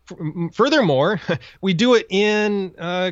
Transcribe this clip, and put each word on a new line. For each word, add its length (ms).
f-, 80
m-, 340
furthermore, 680
<laughs> 200
we 120
do 220
it 140
in, 680
uh, 340